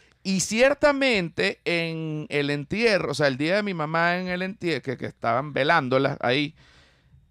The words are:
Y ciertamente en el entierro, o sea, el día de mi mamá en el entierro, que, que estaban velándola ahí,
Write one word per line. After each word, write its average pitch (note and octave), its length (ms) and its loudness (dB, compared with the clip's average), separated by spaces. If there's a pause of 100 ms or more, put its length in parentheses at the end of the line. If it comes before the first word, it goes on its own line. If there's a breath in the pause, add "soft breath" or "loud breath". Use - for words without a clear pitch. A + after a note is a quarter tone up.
(220 soft breath)
Y F#3+ 180 0
ciertamente B3 1200 2
en D#3+ 640 -4
el C#3+ 220 0
entierro, F3+ 600 0
o C#3+ 40 -2
sea, D3 120 2
el C3+ 100 2
día D#3 200 0
de G#3 80 0
mi G3 100 -4
mamá E3 440 0
en F#3 100 -6
el F3+ 140 -4
entierro, E3+ 400 -4
que, B2+ 140 -6
que A#2+ 100 -8
estaban A#2+ 460 -2
velándola C3+ 680 2
ahí, C#3+ 340 0 (760 soft breath)